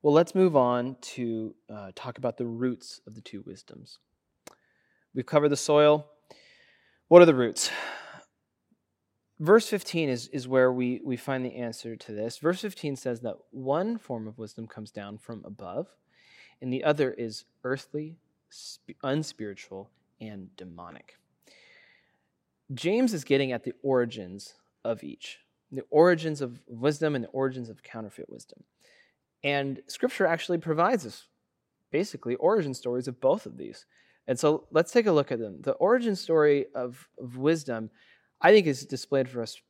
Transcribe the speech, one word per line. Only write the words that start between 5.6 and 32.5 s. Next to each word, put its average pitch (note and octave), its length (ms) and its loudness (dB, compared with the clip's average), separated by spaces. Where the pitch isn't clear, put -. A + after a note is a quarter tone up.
What F3 120 12
are F3 40 12
the D#3 100 6
roots? A#2+ 340 -2
Verse G3+ 280 6
fifteen E3 420 -2
is, B2 200 -2
is B2+ 180 -8
where B2+ 240 6
we, B2 320 -2
we B2+ 120 -4
find C3 300 -6
the B2+ 120 -10
answer A#2 380 -10
to - 160 -18
this. A2 280 -8
Verse F3 220 -2
fifteen E3 340 -8
says A#2+ 240 -8
that A2+ 160 -8
one D#3+ 480 -4
form A2 280 -10
of A2 120 -16
wisdom A2 260 -14
comes G#2+ 240 -16
down G#2 300 -14
from A2+ 260 -16
above, G2+ 440 -10
and B2+ 140 -6
the C3 100 -4
other D3 280 0
is A2+ 340 -10
earthly, D3+ 520 -8
sp-, - 540 -20
unspiritual, A2 880 -6
and G2+ 340 -16
demonic. F2 600 -18
James A3 400 2
is D3 120 -6
getting C3+ 260 2
at A#2 140 -6
the B2+ 80 -6
origins A#2 720 -2
of A2+ 180 -4
each, - 360 -16
the C3 180 -10
origins D#3+ 520 4
of A#2+ 260 -8
wisdom D3 480 0
and A#2+ 100 -2
the - 40 -18
origins C3 400 -4
of - 140 -20
counterfeit - 460 -14
wisdom. - 340 -20
And C#3 440 -2
Scripture - 380 -2
actually E3+ 320 0
provides E3 480 0
us - 220 -16
basically C#3 440 -2
origin E3+ 380 0